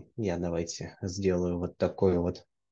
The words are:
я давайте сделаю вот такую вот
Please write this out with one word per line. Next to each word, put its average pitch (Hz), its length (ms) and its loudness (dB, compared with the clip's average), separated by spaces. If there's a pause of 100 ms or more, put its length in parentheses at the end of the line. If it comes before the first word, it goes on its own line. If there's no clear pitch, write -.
(180)
я 95 200 0
давайте 85 640 -4
сделаю 90 580 0
вот 87 180 -4
такую 90 440 2
вот 90 240 -2 (260)